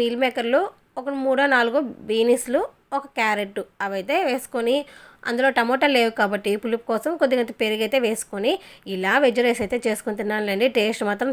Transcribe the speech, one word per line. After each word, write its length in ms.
మీల్ 240
మేకర్లు 360
ఒక 80
మూడో 180
నాలుగో 240
బీనీస్లు, 500
ఒక 80
క్యారెట్ 400
అవైతే 300
వేసుకొని, 480
అందులో 280
టమోటా 380
లేవు 240
కాబట్టి 320
పులుపు 260
కోసం 300
కొద్దిగా 240
పెరుగు 240
అయితే 200
వేసుకొని 460
ఇలా 200
వెజ్ 220
రైస్ 200
అయితే 200
చేసుకొని 340
తిన్నానులేండి. 480
టేస్ట్ 320
మాత్రం 240